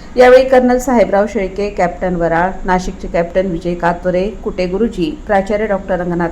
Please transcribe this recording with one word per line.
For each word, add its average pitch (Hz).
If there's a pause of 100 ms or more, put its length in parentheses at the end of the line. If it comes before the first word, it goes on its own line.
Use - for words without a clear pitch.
(160)
यावेळी 254
कर्नल 247
साहेबराव 208
शेळके, 202
कॅप्टन 180
वराळ, 165 (140)
नाशिकचे 185
कॅप्टन 180
विजय 175
कातोरे, 175 (160)
कुटे 185
गुरुजी, 185
प्राचार्य 208
डॉक्टर 190
रंगनाथ 175